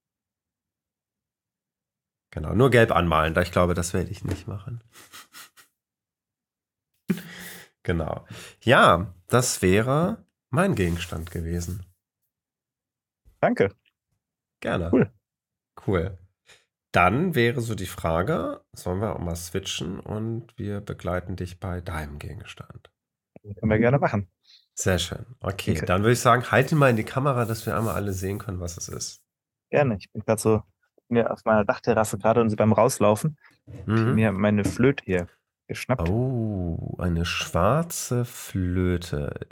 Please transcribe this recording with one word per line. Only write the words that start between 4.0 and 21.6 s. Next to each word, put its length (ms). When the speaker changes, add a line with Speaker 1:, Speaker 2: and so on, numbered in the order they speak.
Speaker 1:
ich 140
nicht 220
machen. 360
<laughs> 140
Genau. 440
Ja, 520
das 340
wäre 640
mein 240
Gegenstand 560
gewesen. 560
Speaker 2:
Danke. 360
Speaker 1:
Gerne. 320
Speaker 2:
Cool. 200
Speaker 1:
Cool. 320
Dann 460
wäre 240
so 160
die 100
Frage: 840
Sollen 280
wir 140
auch 60
mal 160
switchen 640
und 580
wir 220
begleiten 560
dich 240